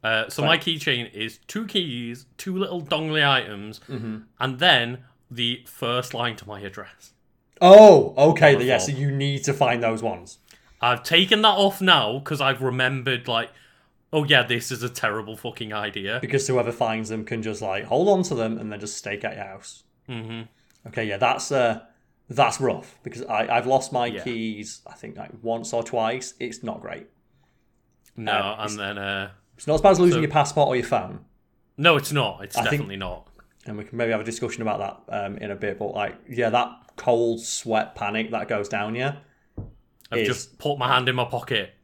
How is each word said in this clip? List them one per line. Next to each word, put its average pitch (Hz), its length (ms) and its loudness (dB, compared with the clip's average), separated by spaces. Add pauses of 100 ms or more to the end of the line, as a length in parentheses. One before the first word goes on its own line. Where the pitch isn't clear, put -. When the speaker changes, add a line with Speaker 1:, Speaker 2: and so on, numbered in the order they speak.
Speaker 1:
Uh, 110 240 0
so - 140 -4
Speaker 2:
Like 160 180 4
Speaker 1:
my 170 120 -4
keychain 131 420 -4
is 110 320 -8
two 220 200 -8
keys, 123 600 -6 (100)
two 185 220 -8
little 180 240 -6
dongly 156 440 -2
items, 107 640 -2
Speaker 2:
Mm-hmm. 110 300 -10 (200)
Speaker 1:
and 127 200 -6
then 127 460 0 (260)
the 120 360 -6
first 123 460 -6
line 117 240 -6
to - 100 -20
my 101 140 -14
address. - 540 -16 (440)
Speaker 2:
Oh, 190 540 12 (200)
okay. 151 220 8
Speaker 1:
On 131 60 0
the 123 60 0
Speaker 2:
Yeah, 127 100 2
so 143 160 -2
Speaker 1:
fob. 131 80 -4
Speaker 2:
you 143 100 0
need 139 340 -4
to 139 100 0
find 120 280 2
those 113 200 -2
ones. 92 380 -8 (420)
Speaker 1:
I've 120 200 2
taken 190 400 2
that 220 60 6 (100)
off 196 240 2
now 139 380 2
'cause 139 200 -6
I've 135 220 0
remembered, 127 640 -2
like, 117 220 -2 (640)
oh 151 100 2
yeah, 143 180 6
this 117 300 -2
is 113 100 -8
a 123 60 -4
terrible 110 480 -4
fucking 110 380 -10
idea. 104 480 -6
Speaker 2:
Because 135 260 -2
whoever 120 240 0
finds 110 380 -2
them 110 160 -6
can 113 160 -6
just, 104 180 -8
like, 101 240 -6
hold 160 240 0
on 190 140 4
to 170 120 -4
them 113 220 -4
and 107 160 -10
then 104 80 -12
just 104 160 -10
stake 104 260 -8
out 110 140 -6
your 101 80 -12
house. 98 380 -20 (260)
Speaker 1:
Mm-hmm. 113 360 -10 (440)
Speaker 2:
Okay, 113 160 -4
yeah, 101 140 -6
that's, 127 340 0
uh, 117 280 2 (500)
that's 123 320 0
rough - 400 -4
because - 220 -14
I, 113 300 -2
I've 120 120 0
lost 131 260 0
my 131 140 0
Speaker 1:
Yeah. 101 180 -8
Speaker 2:
keys, 110 640 -8
I - 80 -20
think, - 240 -18
like, - 140 -16 (100)
once 113 320 -6
or 117 80 0
twice. 117 580 -4
It's 120 220 -10
not 113 180 -8
great. 82 280 -14 (1080)
Speaker 1:
No, 107 160 -6
Speaker 2:
Uh, 104 280 -2
Speaker 1:
and 107 100 -6
Speaker 2:
it's 104 60 -8
Speaker 1:
then, 101 200 -6
uh, 98 340 -6 (280)
Speaker 2:
it's - 80 -14
not 147 80 0
as 160 80 2
bad 202 80 8
as 175 100 4
losing 175 160 6
Speaker 1:
so 160 60 2
Speaker 2:
your 147 80 -2
passport 147 380 2
or 127 80 0
your 120 100 -2
phone. - 400 -4 (500)
Speaker 1:
No, 156 220 4
it's 139 120 -6
not. 120 320 -2
It's 98 140 -10
Speaker 2:
I 113 60 0
think 110 80 0
Speaker 1:
definitely 104 260 -4
not. 90 320 -10 (380)
Speaker 2:
And 107 100 -12
we 104 80 -12
can 117 140 -14
maybe 117 140 0
have 107 100 -2
a - 20 -10
discussion 113 380 -8
about 101 460 -6
that, 104 180 -6
um, 101 100 -10
in 104 140 -10
a 98 60 -8
bit. 101 220 -6
But, 104 160 -6
like, 101 220 -6 (100)
yeah, 120 220 -2
that 120 220 0 (260)
cold 117 480 0
sweat - 500 -4
panic 110 360 -6
that 107 180 -6
goes 104 220 -4
down 107 240 -6
you 131 180 -4 (1000)
Speaker 1:
I've 117 60 -2
Speaker 2:
is 110 80 0
Speaker 1:
just - 320 -6
put 147 180 -4
my 123 120 -2
hand 127 200 2
in 127 60 0
my 123 100 0
pocket. 117 480 -4 (120)